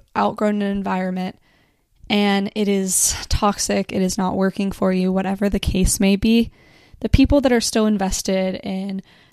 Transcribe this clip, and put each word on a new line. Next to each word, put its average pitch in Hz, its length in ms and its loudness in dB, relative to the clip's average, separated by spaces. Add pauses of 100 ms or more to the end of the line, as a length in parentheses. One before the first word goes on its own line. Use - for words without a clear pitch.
(180)
outgrown 208 440 0
an 202 100 -2
environment 185 680 -4 (720)
and 202 460 0
it 208 120 0
is 190 480 0 (140)
toxic, - 640 0
it 190 80 0
is 185 160 0
not 185 180 -2
working 190 360 0
for 190 200 -2
you, 185 200 0
whatever 190 380 -2
the 196 100 0
case - 400 0
may 196 160 4
be, 220 360 2 (480)
the 220 100 -4
people 277 320 6
that 262 100 2
are 233 100 4
still 220 240 0
invested 190 760 0
in 190 380 -6 (320)